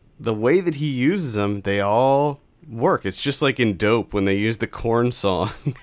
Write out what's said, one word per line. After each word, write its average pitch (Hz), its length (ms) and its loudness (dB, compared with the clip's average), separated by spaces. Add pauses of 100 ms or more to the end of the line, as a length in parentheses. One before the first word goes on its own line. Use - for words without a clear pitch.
(200)
the 113 160 -4
way 131 260 4
that 170 140 -2
he 147 120 -4
uses 139 460 0
them, 101 280 -2
they 101 200 -2
all 135 580 2 (300)
work. 131 360 0
It's - 160 -6
just 139 200 -2
like 135 180 0
in 110 180 2
Dope 107 360 0
when 98 120 0
they 98 120 2
use 110 200 -2
the 107 100 -4
Korn 117 440 0
song, 95 460 -2
<laughs> - 80 -12 (180)